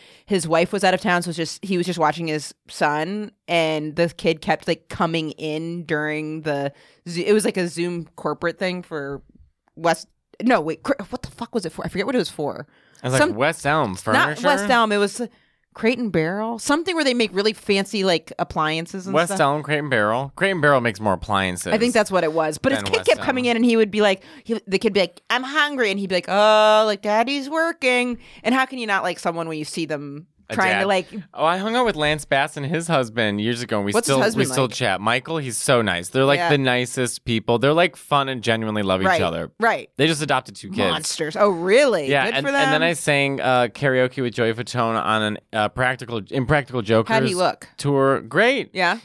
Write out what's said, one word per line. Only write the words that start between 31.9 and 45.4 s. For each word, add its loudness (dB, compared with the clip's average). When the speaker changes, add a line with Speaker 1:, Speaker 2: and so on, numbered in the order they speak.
Speaker 2:
Lance 0
Bass 0
and -6
his -4
husband 0
years -2
ago, -2
and 0
we 0
Speaker 1:
What's 2
his 4
Speaker 2:
still, 4
we 4
Speaker 1:
husband 2
Speaker 2:
still 0
Speaker 1:
like? -2
Speaker 2:
chat. 0
Michael, 0
he's -6
so 4
nice. -2
They're, 2
like, 4
Speaker 1:
Yeah. 2
Speaker 2:
the 4
nicest -2
people. 0
They're, 4
like, 2
fun 0
and -6
genuinely 0
love 2
Speaker 1:
Right, 2
Speaker 2:
each 0
other. -4
Speaker 1:
right. -2
Speaker 2:
They 2
just -2
adopted -2
two -14
kids. -10
Speaker 1:
Monsters. -6
Oh, 4
really? 2
Speaker 2:
Yeah, 2
Speaker 1:
Good -2
Speaker 2:
and, 0
Speaker 1:
for -4
Speaker 2:
and 0
then 2
Speaker 1:
them. -2
Speaker 2:
I 2
sang, 0
uh, 2
karaoke 0
with -2
Joey 0
Fatone -2
on 2
an, -2